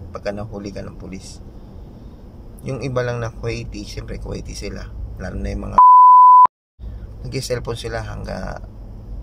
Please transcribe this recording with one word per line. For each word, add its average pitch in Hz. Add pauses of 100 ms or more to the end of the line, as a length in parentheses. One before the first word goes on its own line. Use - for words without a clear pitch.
pagka -
nahuli 101
ka 98
ng 101
pulis. - (1200)
Yung 131
iba 123
lang 120
na 113
Kuwaiti, 113
siyempre 110
Kuwaiti 101
sila. 98 (320)
Lalo 95
na 101
yung 101
mga 101 (1500)
nag-cellphone 120
sila 113
hangga, 101 (580)